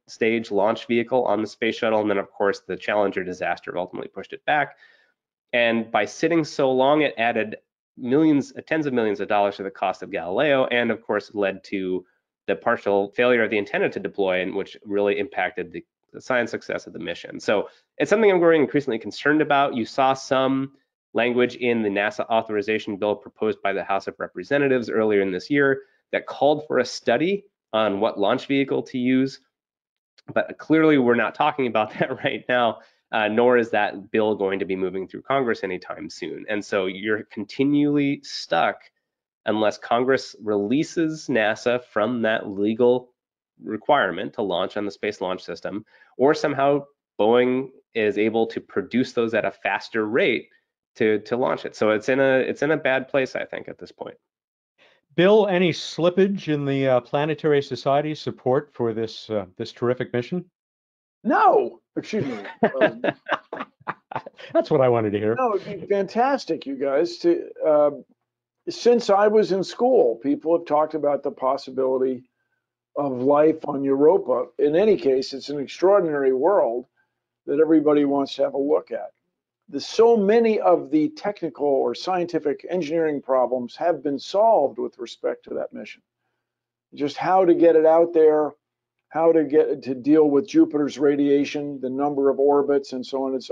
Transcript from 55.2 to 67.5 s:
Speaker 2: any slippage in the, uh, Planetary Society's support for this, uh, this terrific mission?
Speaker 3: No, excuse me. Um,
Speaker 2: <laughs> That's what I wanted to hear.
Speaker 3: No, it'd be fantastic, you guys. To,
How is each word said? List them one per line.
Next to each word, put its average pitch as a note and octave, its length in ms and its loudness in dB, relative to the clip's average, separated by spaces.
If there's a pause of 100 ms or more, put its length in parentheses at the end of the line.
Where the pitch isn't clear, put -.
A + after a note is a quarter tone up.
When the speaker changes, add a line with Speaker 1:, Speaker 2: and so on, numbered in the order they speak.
Speaker 2:
any F3+ 260 2
slippage F3+ 760 0
in D3 160 -2
the, C#3 220 0
uh, B2+ 140 4
Planetary D3 640 0
Society's C#3+ 580 -2
support B2+ 520 -2
for A#2 220 -2
this, A2 340 -8
uh, G#2 180 -4 (100)
this A2+ 160 -8
terrific B2 400 -2
mission? E3 320 -4 (800)
Speaker 3:
No, F#4 560 2 (160)
excuse - 300 -4
me. B2 120 -6 (420)
Um, A#2 220 0
Speaker 2:
<laughs> - 1500 -10
That's E4 180 0
what D3+ 100 4
I B2+ 80 4
wanted A2+ 240 2
to G#2 60 2
hear. G#2+ 180 0
Speaker 3:
No, B3 180 0
it'd G3 260 -8
be F#3 60 -14
fantastic, G3+ 800 -2
you C3+ 100 -8
guys. C#3 420 0
To, - 300 0 (160)